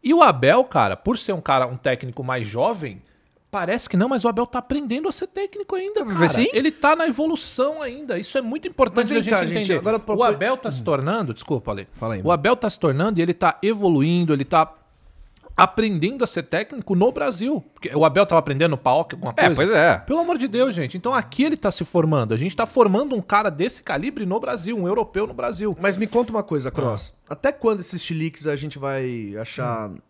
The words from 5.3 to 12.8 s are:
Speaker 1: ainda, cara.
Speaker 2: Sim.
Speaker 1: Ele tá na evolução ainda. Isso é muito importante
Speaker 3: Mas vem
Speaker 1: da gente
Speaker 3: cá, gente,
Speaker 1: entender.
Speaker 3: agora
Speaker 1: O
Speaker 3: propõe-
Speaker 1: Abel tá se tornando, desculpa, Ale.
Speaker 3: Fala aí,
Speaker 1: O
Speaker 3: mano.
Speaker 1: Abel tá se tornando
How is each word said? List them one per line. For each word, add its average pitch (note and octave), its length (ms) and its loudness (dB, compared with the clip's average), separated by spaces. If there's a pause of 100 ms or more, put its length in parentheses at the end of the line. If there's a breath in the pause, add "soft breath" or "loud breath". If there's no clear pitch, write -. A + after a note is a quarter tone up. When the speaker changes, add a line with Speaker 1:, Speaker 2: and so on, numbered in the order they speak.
Speaker 1:
ainda, G4 320 -4
cara. F3 220 2
Speaker 2:
Sim. A3+ 240 2
Speaker 1:
Ele C4+ 180 0
tá D4+ 240 2
na E4 140 0
evolução D4+ 720 -2
ainda. B3+ 340 -8
Isso - 220 -4
é - 20 0
muito C4 280 -6
importante A#3 400 0
Speaker 3:
Mas - 0 -
vem A#3 100 2
Speaker 1:
da G#3+ 60 0
gente A3 100 0
Speaker 3:
cá, F#3 100 2
gente, E3 140 -2
Speaker 1:
entender. F#3+ 220 0
Speaker 3:
agora G#3+ 160 0
Speaker 1:
O G#3+ 40 -2
Speaker 3:
propõe- A3 280 0
Speaker 1:
Abel G#3+ 280 0
tá B3+ 140 -8
se C3 140 -8
tornando, D3 500 0
desculpa, - 380 -4
Ale. G2 220 -8
Speaker 3:
Fala A2+ 200 -4
aí, F#2+ 60 -6
Speaker 1:
O - 20 -8
Speaker 3:
mano. E3 100 2
Speaker 1:
Abel F3 220 2
tá A#3+ 160 -4
se - 80 -8
tornando E3+ 400 0